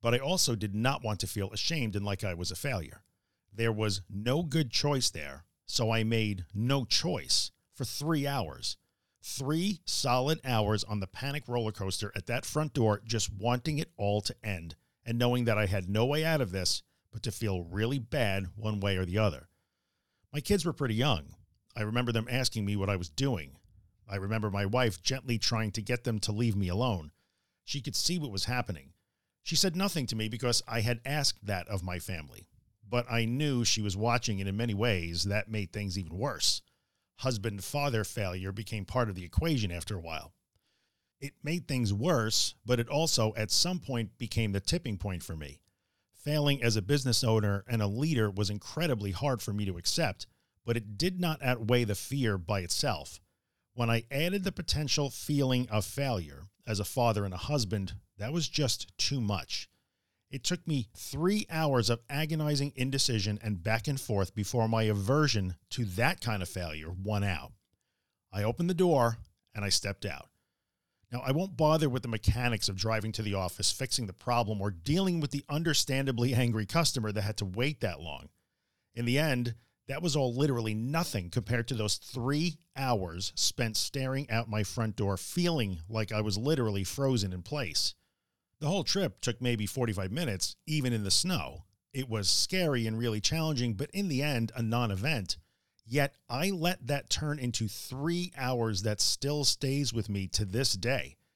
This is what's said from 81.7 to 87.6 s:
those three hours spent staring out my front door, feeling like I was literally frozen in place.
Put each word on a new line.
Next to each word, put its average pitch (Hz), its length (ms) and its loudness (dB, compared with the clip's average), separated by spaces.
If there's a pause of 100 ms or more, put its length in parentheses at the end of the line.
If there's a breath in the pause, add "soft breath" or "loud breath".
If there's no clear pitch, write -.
those 107 220 0
three 147 640 -2 (160)
hours 95 580 0
spent - 420 0
staring 135 540 -2
out 113 180 0
my 107 140 0
front 110 340 -2
door, 98 220 0
feeling 139 640 0 (100)
like 110 220 -2
I 107 100 2
was 104 160 0
literally 113 460 2
frozen 117 500 0
in 90 80 -6
place. 107 540 -2 (640)